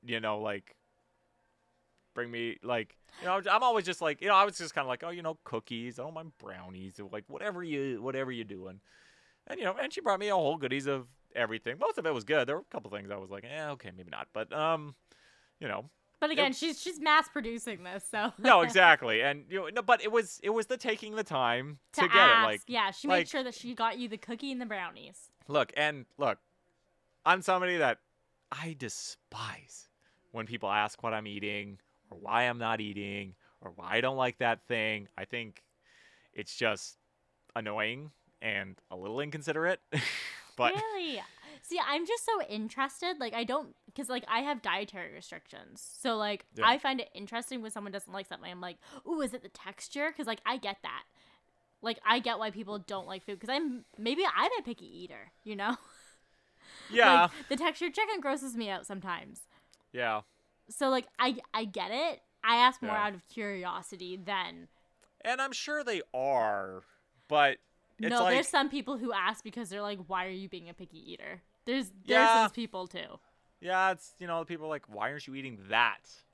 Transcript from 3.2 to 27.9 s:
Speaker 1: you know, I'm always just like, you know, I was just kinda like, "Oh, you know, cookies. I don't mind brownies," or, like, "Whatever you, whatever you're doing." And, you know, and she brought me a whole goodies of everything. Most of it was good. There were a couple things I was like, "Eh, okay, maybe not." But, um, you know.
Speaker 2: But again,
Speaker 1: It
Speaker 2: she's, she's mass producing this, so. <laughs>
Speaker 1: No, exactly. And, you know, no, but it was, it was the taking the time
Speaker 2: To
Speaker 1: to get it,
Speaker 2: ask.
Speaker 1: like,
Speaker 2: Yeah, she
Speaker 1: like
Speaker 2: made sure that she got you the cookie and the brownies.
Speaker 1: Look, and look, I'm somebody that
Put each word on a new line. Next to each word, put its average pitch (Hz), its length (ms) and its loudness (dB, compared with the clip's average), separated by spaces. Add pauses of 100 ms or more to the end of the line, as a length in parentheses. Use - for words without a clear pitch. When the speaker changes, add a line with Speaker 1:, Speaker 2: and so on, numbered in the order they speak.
Speaker 1:
you - 80 -8
know, 190 220 0
I'm 214 140 4
always 220 220 4
just 175 160 -4
like, 156 200 0
you 180 60 -2
know, 202 80 6
I 196 100 8
was 202 120 -4
just 165 160 -8
kinda 139 140 0
like, 127 160 -2
"Oh, 165 60 -6
you 175 120 -8
know, 160 220 -4
cookies. 117 560 -6
I 127 40 -8
don't 156 100 -10
mind 160 240 -14
brownies," 92 640 -14
or, 101 120 -12
like, 107 160 -8
"Whatever 180 360 -6
you, 139 380 -2
whatever 131 300 -2
you're 117 140 -6
doing." 95 360 -14 (680)
And, - 120 -10
you 240 60 -4
know, 190 120 -2
and 277 160 -6
she 392 80 -8
brought 202 180 2
me 208 100 -2
a 202 60 2
whole 156 220 2
goodies 139 300 -2
of 131 200 -2 (280)
everything. 117 440 -2
Most 302 200 0
of 175 60 -4
it 160 80 2
was 117 120 -4
good. 139 220 4
There 143 100 0
were - 60 -6
a - 100 -20
couple 107 180 -8
things 101 200 -8
I 104 60 -6
was 95 140 -12
like, 101 140 -10
"Eh, 151 260 -8
okay, 123 200 -10
maybe 90 200 -16
not." 58 220 -8
But, 107 200 -4
um, 151 420 0 (640)
you 151 80 -6
know. 110 220 -4 (320)
Speaker 2:
But 302 100 0
again, 285 200 2
Speaker 1:
It 262 40 -4
Speaker 2:
she's, 320 260 -4
she's 339 180 -8
mass 311 300 4
producing 233 540 -6
this, 185 260 -10
so. 214 280 -2
<laughs> 202 60 -14
Speaker 1:
No, 226 180 12
exactly. 156 600 8
And, 139 280 0
you 190 120 -4
know, 165 80 -6
no, 220 120 -4
but 226 220 6
it 214 80 0
was, 226 320 2
it 202 60 0
was 220 180 0
the 254 100 -4
taking 220 380 -4
the 220 80 -2
time 131 560 0 (140)
Speaker 2:
To - 80 2
Speaker 1:
to 180 80 4
get 233 200 10
it, 233 80 8
Speaker 2:
ask. 220 60 6
Speaker 1:
like, 214 240 0
Speaker 2:
Yeah, 220 240 0
she - 160 -8
Speaker 1:
like 226 120 6
Speaker 2:
made 160 100 0
sure 262 140 -2
that 247 120 -8
she 240 180 -10
got 226 240 -2
you 247 120 -6
the 214 80 -10
cookie 240 340 -10
and 254 80 -6
the 247 60 -8
brownies. 185 640 -10 (180)
Speaker 1:
Look, 143 300 2
and 147 280 2 (120)
look, 127 220 2 (880)
I'm 180 160 6
somebody 180 360 2
that 131 220 4 (520)